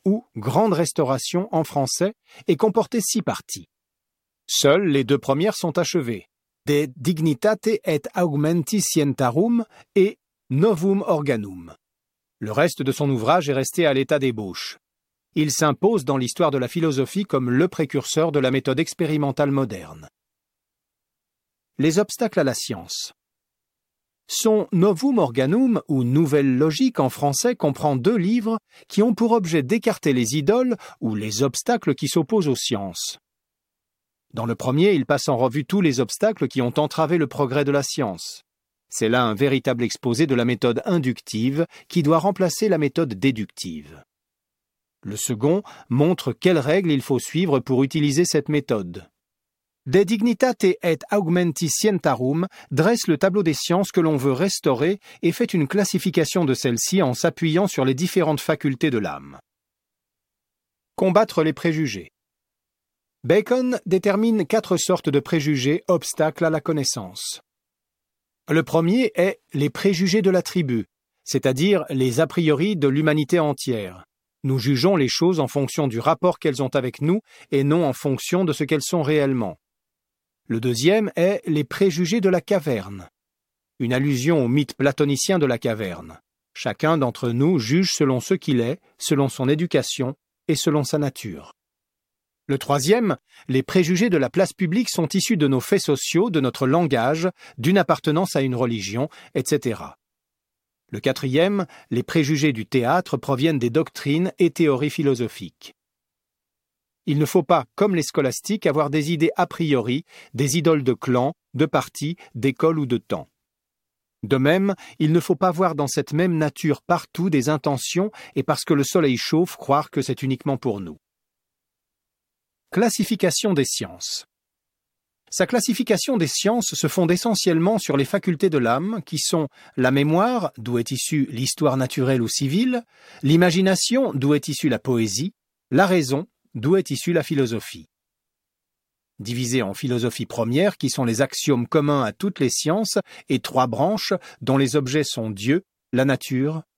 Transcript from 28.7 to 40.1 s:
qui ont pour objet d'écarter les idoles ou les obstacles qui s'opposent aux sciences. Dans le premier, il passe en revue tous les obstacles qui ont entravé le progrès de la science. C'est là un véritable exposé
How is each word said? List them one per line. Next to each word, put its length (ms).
qui 140
ont 120
pour 200
objet 280
d'écarter 520
les 240
idoles 400
ou 140
les 280
obstacles 520
qui 120
s'opposent 400
aux 80
sciences. 640
Dans 120
le 100
premier, 380
il 120
passe 220
en 80
revue 300
tous 160
les 180
obstacles 480
qui 140
ont 160
entravé 400
le 100
progrès 380
de 80
la 100
science. 600
C'est 220
là 160
un 100
véritable 480
exposé 440